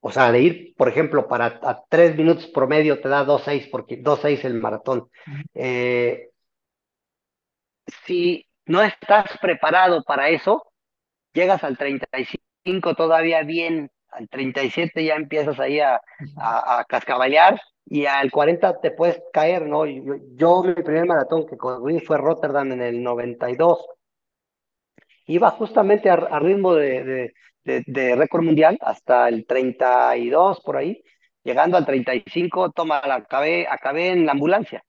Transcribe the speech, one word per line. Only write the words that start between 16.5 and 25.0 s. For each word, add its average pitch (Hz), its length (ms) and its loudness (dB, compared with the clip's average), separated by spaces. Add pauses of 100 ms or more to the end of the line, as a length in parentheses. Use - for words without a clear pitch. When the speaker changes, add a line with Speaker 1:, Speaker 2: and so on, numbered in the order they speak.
Speaker 1:
a 117 60 -6
cascaballar 135 720 2 (260)
y 147 200 -2
al 139 260 0
cuarenta 170 480 2
te 160 120 -4
puedes 170 300 -2 (120)
caer, 160 340 0
¿no? 151 180 0
Yo, 135 300 -8 (200)
yo 170 280 4
mi 180 120 0
primer 160 300 0
maratón 160 400 0
que 135 120 -16
corrí 127 420 -4
fue 160 180 -2
Rotterdam 143 540 -2
en 127 100 -6
el 120 220 -4
noventa 120 460 -6
y 123 60 -6
dos. 165 300 2 (1400)